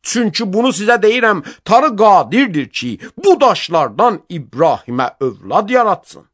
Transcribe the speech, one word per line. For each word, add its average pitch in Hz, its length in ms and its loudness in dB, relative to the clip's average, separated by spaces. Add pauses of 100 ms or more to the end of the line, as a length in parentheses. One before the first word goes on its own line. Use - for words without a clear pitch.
Çünki 208 520 -4
bunu 233 160 2
sizə 214 320 0
deyirəm, 214 380 2 (240)
tarı 247 340 2
qadirdir 185 720 2
ki, 120 300 -10 (180)
bu 359 240 2
daşlardan 170 880 0
İbrahimə 127 760 -2 (120)
övlad 127 500 -4
yaratsın. 233 640 -2